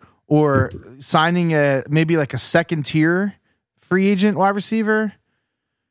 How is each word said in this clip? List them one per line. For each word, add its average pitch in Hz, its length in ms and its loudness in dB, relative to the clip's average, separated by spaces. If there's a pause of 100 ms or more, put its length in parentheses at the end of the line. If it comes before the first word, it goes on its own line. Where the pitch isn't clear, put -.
(260)
or 139 440 2 (280)
signing 165 560 0
a, 143 340 0
maybe, 160 300 0
like, 139 160 -4
a 123 40 -4
second 165 460 -2
tier 180 500 0 (460)
free 190 280 0
agent 202 280 2
wide 196 180 2
receiver, 214 600 -2 (760)